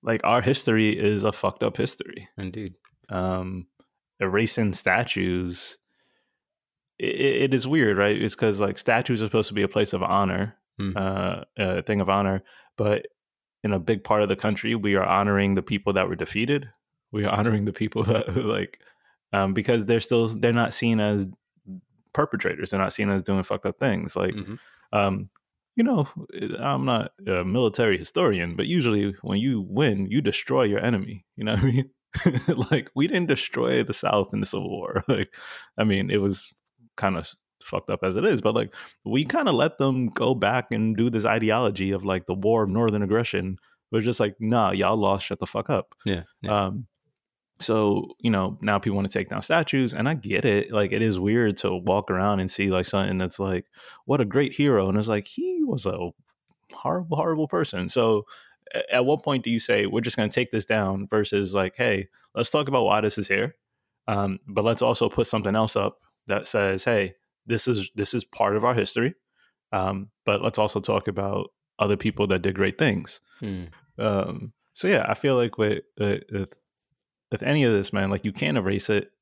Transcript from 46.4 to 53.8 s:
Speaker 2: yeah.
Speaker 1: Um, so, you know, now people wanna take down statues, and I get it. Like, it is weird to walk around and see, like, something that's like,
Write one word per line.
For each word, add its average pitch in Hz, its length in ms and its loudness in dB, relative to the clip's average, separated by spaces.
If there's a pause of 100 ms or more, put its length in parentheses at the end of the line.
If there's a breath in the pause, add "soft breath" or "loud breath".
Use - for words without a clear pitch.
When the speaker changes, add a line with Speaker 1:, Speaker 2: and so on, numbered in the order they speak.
Speaker 2:
yeah. 104 240 0
Speaker 1:
Um, 104 220 -6 (760)
so, 107 580 2
you 120 120 0
know, 92 300 0
now 104 180 2
people 101 160 -2
wanna 98 140 0
take 98 200 -4
down 101 120 -6
statues, 143 520 0
and 123 160 -2
I 160 60 0
get 107 300 -2
it. 104 260 2
Like, 104 200 2
it 107 100 0
is 107 180 2
weird 107 380 2
to 98 180 -2
walk 92 360 0
around 98 280 2
and 92 100 -2
see, 98 220 0
like, 92 140 2
something 98 320 0
that's 92 220 -4
like, 95 260 -2 (400 loud breath)